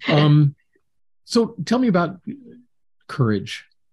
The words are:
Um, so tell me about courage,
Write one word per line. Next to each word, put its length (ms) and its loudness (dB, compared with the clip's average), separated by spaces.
Um, 480 4
so 320 -2
tell 140 0
me 80 0
about 320 -2
courage, 560 -4